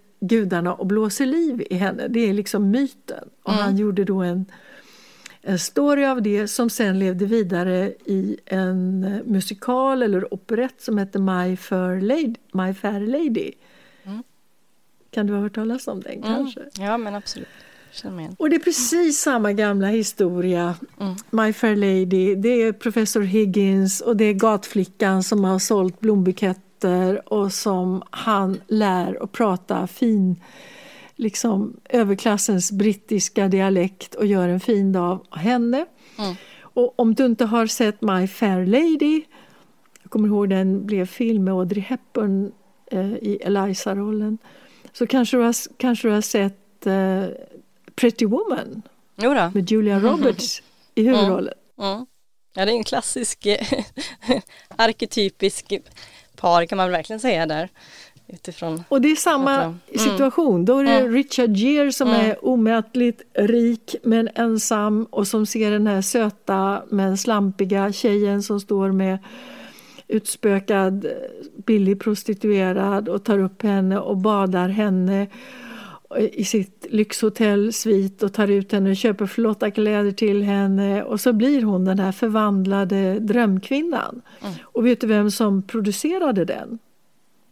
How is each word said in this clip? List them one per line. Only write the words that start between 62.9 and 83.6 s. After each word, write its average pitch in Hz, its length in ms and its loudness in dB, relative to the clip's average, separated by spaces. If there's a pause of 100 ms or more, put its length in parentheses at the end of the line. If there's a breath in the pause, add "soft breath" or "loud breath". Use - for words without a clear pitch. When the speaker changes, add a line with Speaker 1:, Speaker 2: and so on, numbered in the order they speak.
Speaker 1:
rik 233 680 2
men 226 320 2
ensam 214 760 0
och 202 180 -2
som 214 180 0
ser 214 240 0
den 208 160 2
här 196 160 2
söta 196 880 0
men 196 280 0
slampiga 196 760 0
tjejen 202 500 0
som 202 180 -4
står 196 320 0
med 190 260 0 (920 loud breath)
utspökad, 196 960 0 (600)
billig 202 340 2
prostituerad 202 1080 0
och 202 160 -4
tar 202 140 2
upp 190 240 -2
henne 196 360 2
och 202 180 -2
badar 185 520 2
henne 196 580 0 (1080 loud breath)
i 202 120 -4
sitt - 460 -4
lyxhotell 214 840 0
svit 196 500 0
och 196 100 0
tar 202 160 0
ut 202 240 0
henne 196 180 2
och 196 60 2
köper 202 300 0
flotta 214 440 -2
kläder 208 420 0
till 202 300 0
henne. 196 600 0
Och 214 180 -4
så 247 120 2
blir 254 300 2
hon 190 220 2
den 190 140 2
här 190 140 0
förvandlade 196 1080 0
drömkvinnan. 240 1040 -2 (200 loud breath)